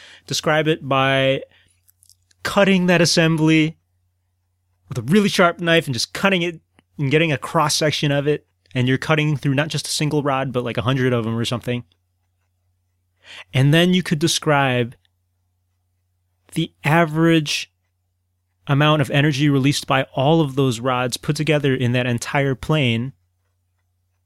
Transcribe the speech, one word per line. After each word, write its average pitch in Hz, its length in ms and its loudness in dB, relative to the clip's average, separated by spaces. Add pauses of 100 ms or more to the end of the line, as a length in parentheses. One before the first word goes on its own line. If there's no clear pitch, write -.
(260)
describe 156 420 -2
it 147 220 -2
by 135 540 0 (1000)
cutting 190 440 2
that 175 120 4
assembly 160 800 2 (1120)
with - 80 -10
a 113 60 -8
really 190 260 2
sharp 170 320 2
knife 165 240 2
and 139 80 -6
just - 180 -6
cutting 190 300 0
it 170 180 -6 (380)
and 139 140 -2
getting 156 200 2
a 131 60 -2
cross 151 400 0
section 151 340 0
of 143 160 -2
it. 147 160 -4 (320)
And 127 120 0
you're 131 100 2
cutting 151 400 0
through 139 180 -2
not 151 140 -2
just - 180 -6
a - 40 -8
single 151 300 -2
rod, 135 300 -2
but, 123 120 -4
like, 117 140 -6
a 117 40 -2
hundred 127 320 0
of 117 100 0
them 113 140 -4
or 117 80 -2
something. 120 400 -6 (1700)
And 139 200 4
then 175 200 4
you 180 100 0
could 156 160 -2
describe 139 720 0 (1600)
the 165 220 -4 (100)
average 160 880 0 (960)
amount 151 340 2
of 123 80 -2
energy 147 400 2
released 139 380 0
by 135 160 0 (100)
all 156 280 2
of 135 140 -2
those 131 260 0
rods 127 340 -4
put - 220 -6
together 147 360 0
in 120 200 -2
that 123 120 0
entire 131 500 -2
plane 131 580 -2 (1120)